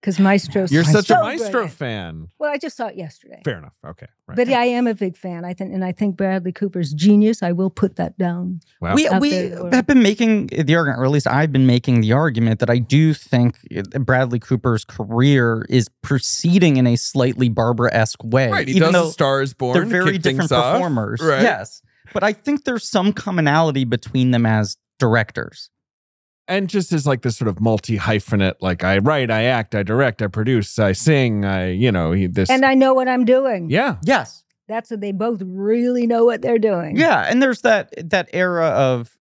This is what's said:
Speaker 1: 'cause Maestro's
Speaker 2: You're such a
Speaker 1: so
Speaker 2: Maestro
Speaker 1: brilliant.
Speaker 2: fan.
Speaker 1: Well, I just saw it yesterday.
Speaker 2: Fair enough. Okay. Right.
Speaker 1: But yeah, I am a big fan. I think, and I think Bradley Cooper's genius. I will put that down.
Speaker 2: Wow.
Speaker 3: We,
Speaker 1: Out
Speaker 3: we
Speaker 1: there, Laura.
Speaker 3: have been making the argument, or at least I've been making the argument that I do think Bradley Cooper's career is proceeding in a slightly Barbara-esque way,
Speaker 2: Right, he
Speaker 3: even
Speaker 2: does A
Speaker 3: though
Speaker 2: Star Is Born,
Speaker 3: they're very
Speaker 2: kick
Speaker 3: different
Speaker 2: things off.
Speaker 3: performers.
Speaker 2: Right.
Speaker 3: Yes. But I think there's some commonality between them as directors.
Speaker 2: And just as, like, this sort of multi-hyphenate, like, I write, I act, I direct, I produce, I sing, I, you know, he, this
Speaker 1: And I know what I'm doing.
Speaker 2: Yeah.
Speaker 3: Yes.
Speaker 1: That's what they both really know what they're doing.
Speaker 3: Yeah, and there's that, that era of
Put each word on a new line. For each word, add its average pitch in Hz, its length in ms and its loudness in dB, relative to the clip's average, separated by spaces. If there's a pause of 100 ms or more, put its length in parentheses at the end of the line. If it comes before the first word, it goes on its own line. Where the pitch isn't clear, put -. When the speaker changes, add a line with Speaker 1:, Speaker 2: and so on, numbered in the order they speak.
Speaker 1:
'cause 190 180 -4
Maestro's 196 520 2
Speaker 2:
You're 156 120 4
such 175 260 4
a 220 60 6
Speaker 1:
so 233 60 4
Speaker 2:
Maestro 226 300 -4
Speaker 1:
brilliant. 196 220 -4
Speaker 2:
fan. 92 540 -10 (120)
Speaker 1:
Well, 294 120 -4
I 294 60 -6
just 285 200 -10
saw 233 100 -8
it - 80 -12
yesterday. - 480 -18
Speaker 2:
Fair 120 140 -6
enough. 76 160 -20 (120)
Okay. 78 200 -18 (220)
Right. - 80 -12
Speaker 1:
But 240 120 0
yeah, 262 120 0
I 240 60 0
am 247 220 -2
a 226 60 -2
big 190 240 -6
fan. 175 280 -12
I 180 80 -10
think, 190 200 -10
and 190 100 -4
I 185 80 -6
think 196 260 -4
Bradley 190 340 -4
Cooper's 170 420 -6
genius. 208 480 4
I 175 120 -2
will 185 160 -2
put - 260 -4
that 175 220 -8
down. 180 420 -4 (220)
Speaker 2:
Wow. 170 140 -2
Speaker 3:
We, 208 120 2
Speaker 1:
Out 190 140 2
Speaker 3:
we 294 100 2
Speaker 1:
there, 277 280 -4
Laura. 208 160 -2
Speaker 3:
have 254 120 2
been 262 160 6
making 214 440 2
the 156 280 0
argument, 139 240 0
or 131 60 0
at 135 60 2
least 147 160 0
I've 143 240 2
been 131 140 4
making 123 360 4
the 110 120 2
argument 117 460 2
that 120 100 0
I 120 80 2
do 151 360 2
think 123 440 0 (420)
Bradley 127 400 0
Cooper's 117 460 -2
career 117 840 0
is 120 180 2 (160)
proceeding 170 720 0
in 127 100 2
a 120 100 2
slightly 127 520 -2
Barbara-esque 113 720 -2
way, 120 280 0
Speaker 2:
Right, - 160 -2
he 135 80 -4
Speaker 3:
even 165 160 4
Speaker 2:
does 180 100 4
A 165 40 0
Speaker 3:
though 156 40 -4
Speaker 2:
Star 135 320 -2
Is 135 120 -6
Born, 123 200 -4
Speaker 3:
they're 180 120 0
very 180 280 0
Speaker 2:
kick 185 100 -4
Speaker 3:
different 165 260 -2
Speaker 2:
things - 20 0
off. 123 240 0
Speaker 3:
performers. 120 460 -4
Speaker 2:
Right. 147 200 0
Speaker 3:
Yes. 110 400 -2 (320)
But 202 100 -2
I 214 100 2
think 285 320 -4
there's 240 220 -4
some 202 260 0
commonality 156 680 0
between 127 480 0
them 117 140 2
as 107 320 0 (220)
directors. 110 680 -2 (800)
Speaker 2:
And 190 200 -2
just 190 240 -2
as, 147 120 -2
like, 135 180 0
this 120 120 -2
sort 113 140 -2
of 90 100 -6
multi-hyphenate, 104 1000 0
like, 90 200 -2
I 98 180 2
write, 135 300 0
I 110 140 0
act, 117 320 0
I 101 80 0
direct, 113 380 0
I 107 60 -2
produce, 110 520 -2
I 101 140 2
sing, 123 500 0
I, 95 280 -2
you 113 200 0
know, 85 220 0
he, 95 140 0
this 92 220 -2
Speaker 1:
And 262 140 2
I 269 100 2
know 262 200 4
what 254 160 0
I'm 254 160 0
doing. 240 440 0
Speaker 2:
Yeah. 214 360 -2
Speaker 3:
Yes. 180 400 -2 (240)
Speaker 1:
That's 226 200 -8
what 214 120 -8
they 202 100 -6
both 208 340 -4
really 233 640 -2
know 233 160 2
what 240 180 2
they're 233 160 0
doing. 190 380 -2
Speaker 3:
Yeah, 254 340 2
and 247 140 2
there's 254 200 0
that, 220 300 0 (180)
that 185 200 -2
era 175 360 0
of 123 600 0